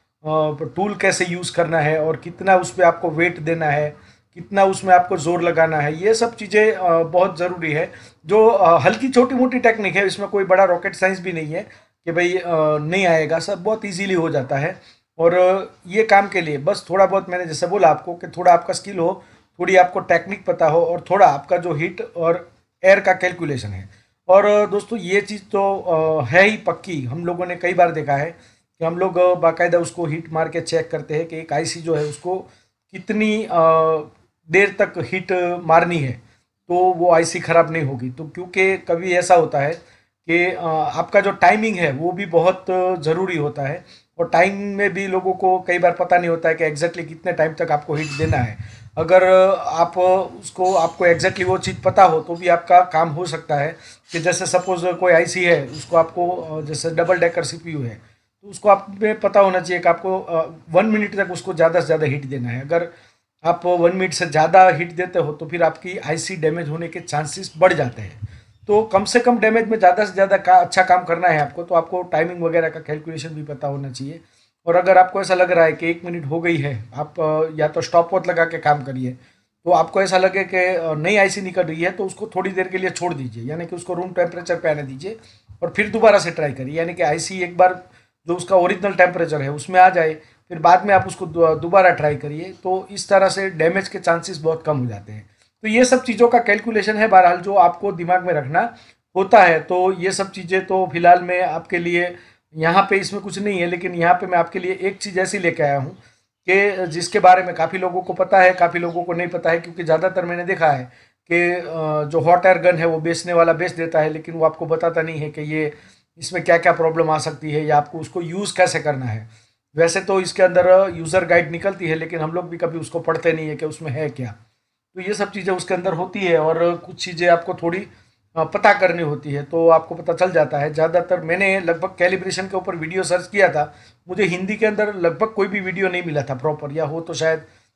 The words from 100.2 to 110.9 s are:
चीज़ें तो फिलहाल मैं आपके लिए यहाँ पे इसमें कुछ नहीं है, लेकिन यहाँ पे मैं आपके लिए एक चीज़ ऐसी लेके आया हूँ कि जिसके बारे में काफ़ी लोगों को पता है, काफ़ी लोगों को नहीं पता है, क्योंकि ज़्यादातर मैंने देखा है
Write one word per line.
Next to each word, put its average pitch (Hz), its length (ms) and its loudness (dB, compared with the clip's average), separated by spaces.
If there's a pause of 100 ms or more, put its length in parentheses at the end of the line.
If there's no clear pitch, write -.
चीज़ें 185 360 -4
तो 190 260 -2
फिलहाल 175 300 6
मैं 180 200 -2
आपके 165 360 -4
लिए 175 380 -2 (380)
यहाँ 170 360 2
पे 202 60 2
इसमें 196 260 -6
कुछ 196 160 -12
नहीं 202 220 -4
है, 170 60 0
लेकिन 175 280 -6
यहाँ 175 200 4
पे 185 120 -4
मैं 180 120 0
आपके 170 200 -2
लिए 185 240 -6
एक 190 160 -4
चीज़ 185 220 -6
ऐसी 190 180 -2
लेके 170 240 0
आया 143 160 0
हूँ 135 200 -8 (500)
कि 190 380 2
जिसके 170 320 -4
बारे 185 240 8
में 175 120 -6
काफ़ी 160 240 -4
लोगों 180 240 -4
को 185 100 -10
पता 185 280 2
है, 185 120 6
काफ़ी 175 280 0
लोगों 170 240 -6
को 175 80 -6
नहीं 175 160 -4
पता 170 220 -2
है, 170 100 0
क्योंकि 170 240 -12
ज़्यादातर 175 400 0
मैंने 175 200 -6
देखा 165 240 0
है 135 160 0 (460)